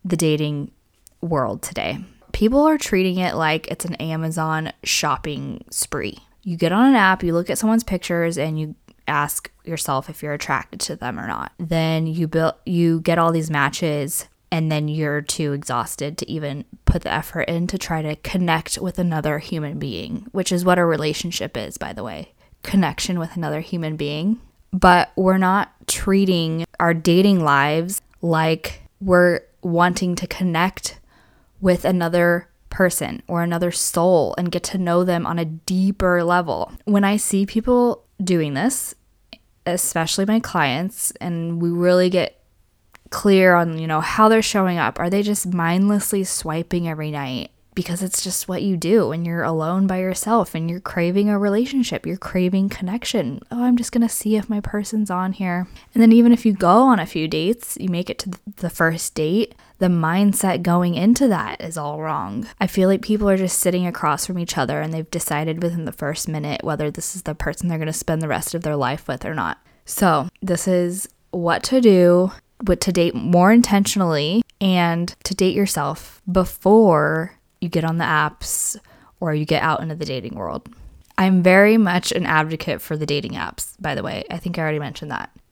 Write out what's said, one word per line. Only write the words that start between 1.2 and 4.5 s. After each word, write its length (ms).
world 400
today. 380
People 320
are 160
treating 400
it 160
like 320
it's 180
an 100
Amazon 800